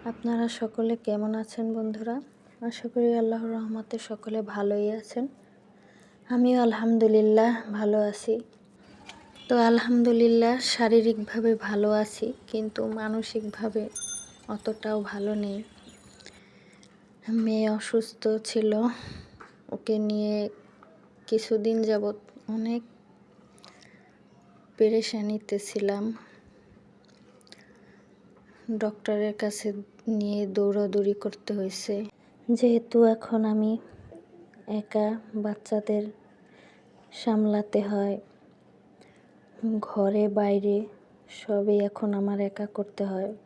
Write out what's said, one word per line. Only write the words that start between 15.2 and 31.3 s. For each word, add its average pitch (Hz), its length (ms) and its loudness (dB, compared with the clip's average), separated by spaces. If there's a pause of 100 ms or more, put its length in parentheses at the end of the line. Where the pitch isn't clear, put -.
নেই। 202 240 -4 (1800)
মেয়ে 220 340 2
অসুস্থ 220 520 -4 (220)
ছিল, 214 280 0 (1000)
ওকে - 260 -4
নিয়ে 214 380 0 (920)
কিছুদিন 220 580 0
যাবৎ 208 320 0 (320)
অনেক 226 340 -4 (2000)
পেরেশানিতে 214 800 0
ছিলাম। 202 460 -4 (2750)
ডক্টরের 208 600 -2
কাছে 214 320 -4 (420)
নিয়ে 208 300 -2 (120)
দৌড়াদৌড়ি 202 640 2
করতে - 400 -8